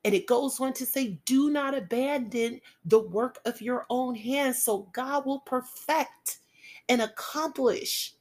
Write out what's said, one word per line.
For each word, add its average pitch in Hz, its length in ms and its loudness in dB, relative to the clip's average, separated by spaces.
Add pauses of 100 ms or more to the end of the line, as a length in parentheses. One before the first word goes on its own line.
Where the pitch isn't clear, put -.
And 202 100 4
it - 120 0
goes 254 340 2
on 262 140 0
to 262 120 -6
say, 240 400 -2
"Do 277 240 4
not 277 240 0
abandon 233 840 -2 (260)
the 220 140 8
work 220 440 -2
of 233 160 -4
your 240 280 -2
own 254 280 0
hands." 254 460 0
So 208 300 0
God 277 340 -2
will 269 140 0
perfect - 960 -2 (500)
and 240 140 4
accomplish - 1200 -2